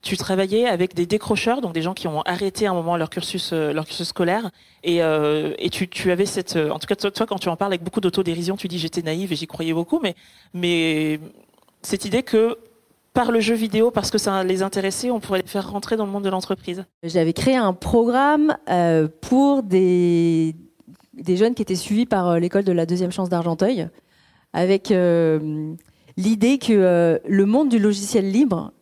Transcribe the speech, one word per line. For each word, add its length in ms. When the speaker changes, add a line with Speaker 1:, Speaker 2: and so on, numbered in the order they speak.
Speaker 1:
tu 160
travaillais 500
avec 260
des 120
décrocheurs, 560
donc 120
des 80
gens 120
qui 140
ont 160
arrêté 440
à 40
un 20
moment 240
leur 120
cursus, 440
euh, 200
leur 120
cursus 240
scolaire, 420
et, 180
euh, 560
et 120
tu, 180
tu 240
avais 140
cette, 320
euh, 120
en 100
tout 80
cas 80
toi, 160
toi, 140
quand 140
tu 100
en 60
parles 160
avec 120
beaucoup 180
d'autodérision, 560
tu 100
dis : « 120
J'étais 220
naïve 300
et 40
j'y 120
croyais 260
beaucoup », 300
mais, 120
mais 680
cette 240
idée 180
que 340
par 180
le 80
jeu 160
vidéo, 360
parce 200
que 60
ça 260
les 180
intéressait, 480
on 120
pourrait 200
les 60
faire 240
rentrer 240
dans 100
le 60
monde 140
de 40
l'entreprise. 540
Speaker 2:
J'avais 300
créé 240
un 160
programme, 840
euh, 380
pour 420
des, 880
des 240
jeunes 160
qui 80
étaient 140
suivis 300
par, 220
euh, 120
l'école 260
de 80
la 120
deuxième 280
chance 160
d'Argenteuil, 580
avec, 400
euh, 840
l'idée 400
que, 160
euh, 520
le 200
monde 240
du 100
logiciel 500
libre 520